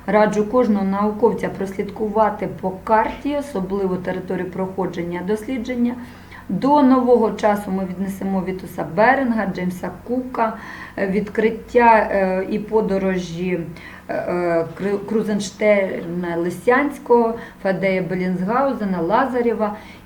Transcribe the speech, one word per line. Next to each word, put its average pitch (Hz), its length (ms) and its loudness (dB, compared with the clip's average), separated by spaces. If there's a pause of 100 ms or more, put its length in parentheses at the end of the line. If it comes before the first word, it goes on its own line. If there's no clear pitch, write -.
Раджу 208 440 2
кожного 214 340 4
науковця 202 640 0
прослідкувати 202 1000 -2 (140)
по 190 100 -2 (120)
карті, 226 560 0
особливо 190 560 -2
територію 180 560 -4
проходження 175 760 -4
дослідження. 240 680 -2 (540)
До 277 320 4
нового 247 500 6
часу 208 400 0
ми 190 140 -2
віднесемо 190 640 -4
Вітуса 185 380 -8 (100)
Беринга, 226 500 4 (100)
Джеймса 180 340 -4 (180)
Кука, 240 460 -2 (440)
е, 196 100 0
відкриття, 214 1040 4
е, 190 380 0
і 214 100 0
подорожі, 185 1000 0 (480)
е, - 60 -6
е, 170 520 0 (140)
Кру-, 202 260 -2
Крузенштерна, 196 1300 0
Лисянського, 233 960 2 (300)
Фадея 190 380 0
Белінсгаузена, 185 1000 -2
Лазарєва. 226 720 0 (300)